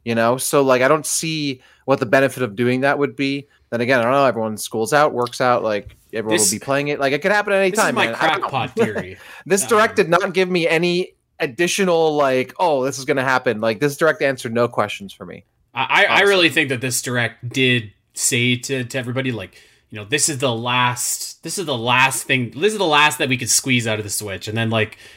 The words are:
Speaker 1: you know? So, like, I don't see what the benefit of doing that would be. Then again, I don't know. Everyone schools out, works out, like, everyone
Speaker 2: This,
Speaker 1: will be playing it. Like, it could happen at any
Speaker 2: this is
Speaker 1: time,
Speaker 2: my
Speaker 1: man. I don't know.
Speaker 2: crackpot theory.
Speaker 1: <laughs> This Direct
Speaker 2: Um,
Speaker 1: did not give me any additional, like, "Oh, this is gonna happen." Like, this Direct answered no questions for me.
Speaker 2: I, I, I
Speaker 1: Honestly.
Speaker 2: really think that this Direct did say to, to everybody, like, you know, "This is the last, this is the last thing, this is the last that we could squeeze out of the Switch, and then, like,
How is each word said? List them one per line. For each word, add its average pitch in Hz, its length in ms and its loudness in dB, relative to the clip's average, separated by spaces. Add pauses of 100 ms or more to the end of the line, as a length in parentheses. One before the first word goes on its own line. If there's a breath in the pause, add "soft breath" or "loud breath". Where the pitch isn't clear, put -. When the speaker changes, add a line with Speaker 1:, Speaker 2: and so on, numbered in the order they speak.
Speaker 1:
you 117 80 -2
know? 117 240 2
So, 143 240 2
like, 127 220 4
I 131 40 6
don't 151 200 2
see 151 540 -4 (240 soft breath)
what 135 140 2
the - 60 -2
benefit 135 380 2
of 107 120 -4
doing 123 260 0
that 139 180 2
would 143 160 -2
be. 139 320 -4 (240 soft breath)
Then 117 100 -2
again, 123 180 2
I 113 40 2
don't 117 80 2
know. 139 140 4
Everyone 110 320 -2
schools 110 360 -4
out, 147 200 4
works 120 260 -4
out, 123 240 2
like, 104 320 -4 (180)
everyone 110 240 -2
Speaker 2:
This, 101 140 2
Speaker 1:
will 104 80 -4
be - 40 -16
playing 143 260 -2
it. 147 100 -4
Like, 139 140 0
it 147 80 -2
could 190 100 0
happen 208 220 0
at 196 60 2
any 190 120 2
Speaker 2:
this 214 80 0
is 202 60 4
Speaker 1:
time, 147 100 0
Speaker 2:
my 175 120 0
Speaker 1:
man. 113 80 -6
I 156 120 0
don't 151 140 0
know. 117 80 -4
Speaker 2:
crackpot 123 260 -4
theory. 95 420 -2 (140)
Speaker 1:
<laughs> - 140 -20
This 185 200 0
Direct 220 320 2
Speaker 2:
Um, 202 80 4
Speaker 1:
did 160 40 -4
not 185 240 2
give 185 160 0
me 175 180 0
any 175 460 0 (260)
additional, 165 760 0
like, 131 440 2
"Oh, 151 240 2
this 135 160 -4
is 135 60 -12
gonna 135 180 0
happen." 123 380 0
Like, 113 180 0
this 143 180 0
Direct 156 240 0
answered 131 320 -2
no 120 140 2
questions 104 460 -6
for - 120 -18
me. - 200 -16 (280)
Speaker 2:
I, - 100 -4
I, - 20 -4
I 185 240 2
Speaker 1:
Honestly. 196 180 4
Speaker 2:
really 185 220 4
think 143 200 0
that 123 120 -4
this 127 200 -4
Direct 123 480 -4
did 123 420 2 (220)
say 123 440 0
to, 127 260 -6
to 117 140 -8
everybody, 127 340 -4
like, 98 240 -10 (340 soft breath)
you 107 80 -14
know, 104 80 -12
"This 127 220 0
is 147 120 -4
the 127 140 0
last, 123 880 -2
this 165 140 -8
is 190 80 -4
the 143 120 -2
last 123 460 2
thing, 123 280 -2
this 175 220 0
is 220 40 -4
the 196 80 0
last 151 340 4
that 147 100 0
we 127 80 0
could 123 120 -4
squeeze 123 380 0
out 107 120 -2
of 107 40 -6
the 101 80 -10
Switch, 98 380 -8
and 110 80 -4
then, 113 120 0
like, 113 280 0 (200 loud breath)